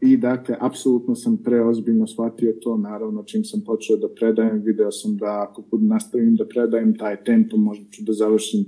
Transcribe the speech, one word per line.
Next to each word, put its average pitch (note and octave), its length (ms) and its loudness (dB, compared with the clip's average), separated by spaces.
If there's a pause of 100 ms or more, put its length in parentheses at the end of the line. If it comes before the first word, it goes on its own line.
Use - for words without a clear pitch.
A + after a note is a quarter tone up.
i C3 160 6
dakle, B2 420 -2
apsolutno B2 560 0
sam A#2 220 0
preozbiljno A2+ 720 2
shvatio A2+ 540 -2
to, A#2 160 -2
naravno, G#2+ 460 -6
čim G#3+ 200 -4
sam - 220 -6
počeo - 320 0
da G#3 120 -4
predajem, A2 520 0
video G#2 300 0
sam G#2 260 -4
da G2+ 320 -4
ako - 120 -16
bud-, - 260 0
nastavim A2+ 480 2
da A2 120 -2
predajem A2+ 500 0
taj G#2 260 -6
tempo, A2 340 2
možda G#2 320 -2
ću - 140 -14
da G#2+ 100 -2
završim G#2+ 540 2